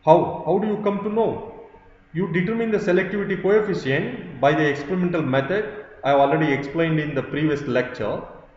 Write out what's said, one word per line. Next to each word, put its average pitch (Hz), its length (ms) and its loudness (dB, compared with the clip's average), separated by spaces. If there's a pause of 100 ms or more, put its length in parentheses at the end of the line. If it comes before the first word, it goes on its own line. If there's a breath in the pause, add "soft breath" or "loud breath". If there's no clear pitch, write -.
How? - 400 4
How 180 140 2
do 214 80 0
you 208 180 -2
come 196 180 -2
to 214 60 -4
know? 208 460 -2 (580)
You 170 180 -2
determine 220 400 0
the 208 60 0
selectivity 185 640 0
coefficient 190 1000 0
by 139 140 4
the 156 160 2
experimental 175 540 -2
method 139 640 -2 (180)
I 135 60 0
have 143 80 6
already 143 340 4
explained 160 480 0
in 147 140 -6
the 131 80 -2
previous 147 400 -2
lecture. 120 580 -2 (360)